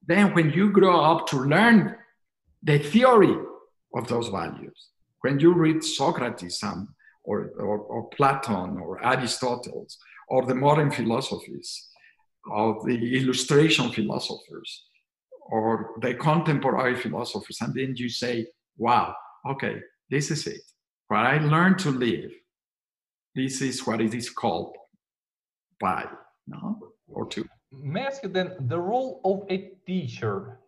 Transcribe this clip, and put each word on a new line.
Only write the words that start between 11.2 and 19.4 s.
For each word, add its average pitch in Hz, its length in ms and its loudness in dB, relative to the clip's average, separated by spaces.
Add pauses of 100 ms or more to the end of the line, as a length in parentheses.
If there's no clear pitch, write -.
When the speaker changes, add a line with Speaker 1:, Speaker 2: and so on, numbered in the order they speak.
Speaker 1:
or 107 380 -2
the 123 320 -2
illustration 131 760 2
philosophers, - 960 -8 (560)
or 110 480 -2 (100)
the 120 140 -2
contemporary 131 840 0
philosophers, 113 640 -8
and 123 120 -6
then 131 220 -6
you 123 140 -6
say, 117 400 -4 (280)
"Wow, 113 380 2 (340)